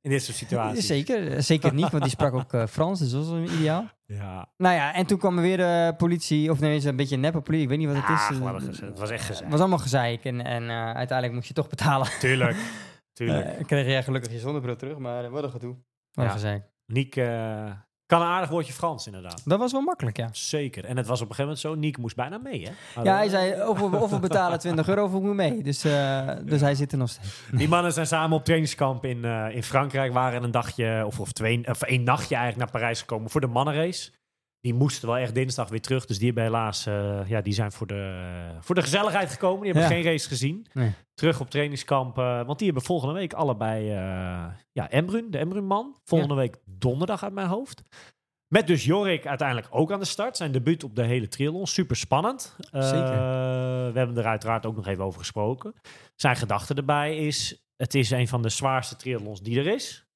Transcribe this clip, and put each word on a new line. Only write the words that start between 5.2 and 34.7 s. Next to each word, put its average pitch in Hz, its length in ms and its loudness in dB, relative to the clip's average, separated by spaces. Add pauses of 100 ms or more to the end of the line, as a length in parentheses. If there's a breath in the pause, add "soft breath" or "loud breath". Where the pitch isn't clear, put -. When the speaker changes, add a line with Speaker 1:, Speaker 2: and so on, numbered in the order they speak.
Speaker 2:
er 170 60 4
weer 185 140 4
de 170 400 4
politie, 160 540 2
of 143 100 2
nee, 151 260 2
een 135 100 0
beetje 139 200 0
neppe 151 240 2
politie, 156 240 2
ik 127 40 0
weet 143 100 2
niet 156 100 2
wat 143 80 0
het 139 80 0
Speaker 1:
Ah, 101 60 2 (200)
Speaker 2:
is. 139 60 -2
Speaker 1:
gewoon 127 200 -2
Speaker 2:
Eh, 92 60 -6
Speaker 1:
een - 60 -6
geze-, - 160 -10
het 98 140 -12
was 107 120 -4
echt 113 140 -4
gezeik. 90 180 -6
Speaker 2:
Het - 80 -8
was 151 100 4
allemaal 185 180 6
gezeik 120 460 0
en, 123 200 -4
en, 120 180 -2
eh, 117 220 -4
uiteindelijk 123 480 -2
moest 120 160 -6
je - 60 -12
toch 151 140 0
betalen. 135 400 2 (120)
Speaker 1:
Tuurlijk, 127 360 4 (320 loud breath)
Speaker 2:
<laughs> - 300 -20
Speaker 1:
tuurlijk. 131 280 0 (120)
Speaker 2:
Eh, 156 60 -4
kreeg 139 220 2
jij 131 160 2
gelukkig 127 300 -2
je 117 60 -6
zonnebril 123 380 -4
terug, 139 220 -10
maar, 123 260 -6
eh, 120 60 -10
wat 143 120 -6
een 139 80 -4
gedoe. 120 240 -10
Wat 127 100 -20 (280)
een 127 120 0
Speaker 1:
Ja. 98 60 2
Speaker 2:
gezeik. 104 380 -4 (180)
Speaker 1:
Niek, 131 300 -2
eh, 113 540 -2 (360)
kan 170 140 6
een 170 60 2
aardig 175 240 0
woordje 160 220 -2
Frans, 156 340 -4
inderdaad. 90 380 -14
Speaker 2:
Dat 170 140 4
was 247 140 0
wel 269 80 0
makkelijk, 277 360 -2
ja. 113 160 -4
Speaker 1:
Zeker. - 520 -4
En 123 120 -4
het 123 100 0
was 120 140 0
op 113 80 -6
een - 60 -12
gegeven - 100 0
moment 143 160 -4
zo, 156 140 -4
Niek 151 240 0
moest 117 180 -6
bijna 151 220 -4
mee, 240 280 -8
hè? - 360 -10
Speaker 2:
Ja, 190 140 6
hij 208 120 4
zei, 185 400 2
"Of 202 120 2
we, 202 160 2
of 208 140 2
we 202 80 2
betalen 180 400 2
twintig 165 300 0
euro 202 160 4
of 190 60 0
we 190 80 -2
moeten 202 180 0
mee." 196 260 2
Dus, 139 220 -2
eh, 135 440 2 (160)
dus 147 160 2
Speaker 1:
Ja. 147 40 4
Speaker 2:
hij 143 100 4
zit 139 180 -2
er 131 60 0
nog 123 120 0
steeds. - 320 -12 (100)
Speaker 1:
Die 131 160 4
mannen 175 240 4
zijn 165 140 0
samen 160 300 2
op 151 80 0
trainingskamp 143 600 2
in, 120 200 -4
eh, 110 300 -2
in 123 80 -4
Frankrijk, 135 500 2
waren 123 300 2
een 120 80 0
dagje, 113 560 0
of, 107 140 -6
of 95 120 -6
twee, 117 360 2
of 123 140 -2
één 127 200 2
nachtje 127 340 2
eigenlijk 120 360 -2
naar 113 80 -2
Parijs 117 200 0
gekomen 110 300 -6
voor 156 100 2
de 135 60 0
mannenrace. 147 640 0 (520)
Die 120 120 0